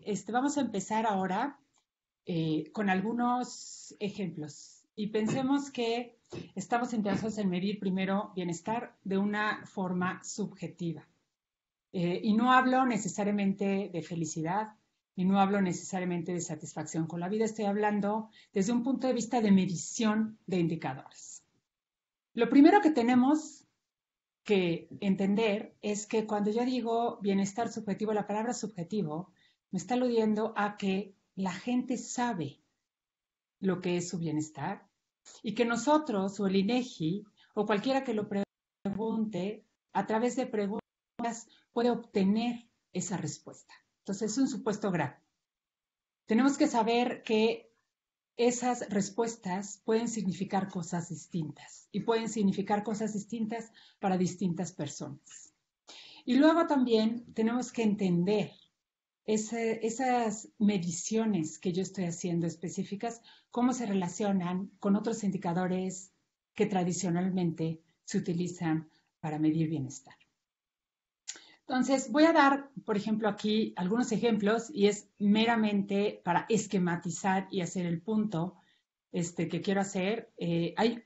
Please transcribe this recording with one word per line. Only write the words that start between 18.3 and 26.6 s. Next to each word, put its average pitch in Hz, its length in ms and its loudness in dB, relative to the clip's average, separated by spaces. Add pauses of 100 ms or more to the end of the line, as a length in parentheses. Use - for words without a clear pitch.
desde 196 200 0
un 240 100 2
punto 262 240 -2
de 262 60 2
vista 240 280 -2
de 208 120 4
medición 214 920 2
de 180 120 0
indicadores. - 840 -4 (880)
Lo 233 160 2
primero 302 320 10
que 311 100 4
tenemos 254 720 4 (800)
que 180 460 0 (120)
entender 202 840 0
es 208 260 -6
que 220 180 0
cuando 208 240 0
yo 240 140 0